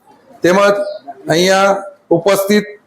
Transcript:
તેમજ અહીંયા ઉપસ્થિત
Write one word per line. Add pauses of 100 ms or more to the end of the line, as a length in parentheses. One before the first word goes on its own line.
(420)
તેમજ (560)
અહીંયા (280)
ઉપસ્થિત (220)